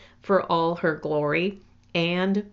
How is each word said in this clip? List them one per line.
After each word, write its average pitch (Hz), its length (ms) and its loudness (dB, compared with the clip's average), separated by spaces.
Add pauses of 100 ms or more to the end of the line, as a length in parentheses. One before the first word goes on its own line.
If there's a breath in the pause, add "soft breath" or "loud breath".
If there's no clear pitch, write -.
(220 loud breath)
for 190 220 2
all 165 320 2
her 165 200 0
glory, 156 640 -2 (340)
and 185 600 0